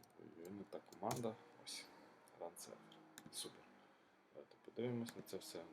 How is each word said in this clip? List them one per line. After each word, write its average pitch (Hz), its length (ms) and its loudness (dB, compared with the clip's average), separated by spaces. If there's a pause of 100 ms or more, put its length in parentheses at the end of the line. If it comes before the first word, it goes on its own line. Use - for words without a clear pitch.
(200)
Ой-ой, 82 300 -6
не 101 140 -2
та - 160 0
команда. 117 560 6 (280)
Ось. - 220 -2 (540)
Run 85 120 0
server. - 440 -8 (360)
Супер. - 320 -2 (720)
Давайте 71 220 -10 (100)
подивимось 117 500 6
на 98 60 -4
це - 160 0
все. 87 360 -2